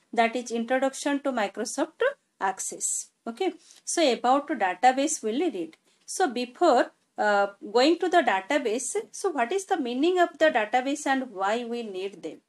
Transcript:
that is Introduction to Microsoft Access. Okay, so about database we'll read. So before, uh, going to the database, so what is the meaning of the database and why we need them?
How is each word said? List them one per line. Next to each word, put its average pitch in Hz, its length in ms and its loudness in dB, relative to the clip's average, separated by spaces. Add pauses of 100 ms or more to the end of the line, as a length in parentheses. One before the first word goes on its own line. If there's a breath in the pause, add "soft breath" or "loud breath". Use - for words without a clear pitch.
(140 loud breath)
that 226 200 2
is 240 160 -6
Introduction 262 720 -2
to 269 60 0
Microsoft 220 680 -4 (400)
Access. - 680 -4 (160)
Okay, 330 260 -4 (320 soft breath)
so 311 260 2
about 277 380 2
database 254 720 0
we'll 254 280 -2
read. 170 260 -8 (300)
So 349 260 0
before, 247 600 2 (260)
uh, 208 280 4 (260)
going 285 260 4
to 359 120 0
the 349 80 6
database, 254 760 0 (160)
so - 200 -4
what 254 200 -2
is 381 140 -4
the 349 160 -2
meaning 277 380 0
of 339 180 2
the 311 140 4
database 254 560 0
and 262 240 -2
why 202 340 -2
we 233 180 -6
need 190 400 -8
them? 156 260 -12